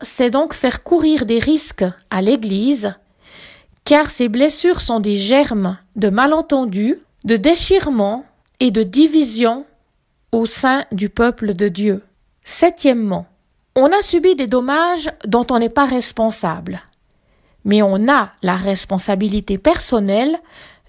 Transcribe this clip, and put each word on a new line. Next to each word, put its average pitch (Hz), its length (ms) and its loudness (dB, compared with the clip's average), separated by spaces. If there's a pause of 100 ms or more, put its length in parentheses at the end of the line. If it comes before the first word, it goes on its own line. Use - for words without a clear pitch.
c'est 247 300 -2
donc 294 220 0
faire - 300 -4
courir 311 440 2
des 233 120 2
risques 277 460 -2 (260)
à 190 120 -2
l'Église, 214 720 0 (880)
car 294 260 4
ces 240 180 -2
blessures 302 520 0
sont 233 180 -2
des 208 180 0
germes 202 600 0 (160)
de 214 140 0
malentendus, 262 880 0 (240)
de 226 140 0
déchirements 262 880 0 (340)
et 254 140 2
de 220 100 2
divisions 247 840 0 (680)
au 226 120 0
sein 269 460 -2
du 202 180 -4
peuple 233 460 -2
de 202 140 0
Dieu. 196 340 -2 (400)
Septièmement, 233 840 0 (500)
on 277 160 4
a 403 100 2
subi 349 320 2
des 269 140 -4
dommages 294 640 -2 (120)
dont 233 260 0
on 240 100 0
n'est 233 80 0
pas 277 180 0
responsable, 202 920 -4 (840)
mais 208 160 4
on 202 280 2
a 254 240 2 (100)
la 185 140 0
responsabilité 196 1000 -4
personnelle 240 800 0 (520)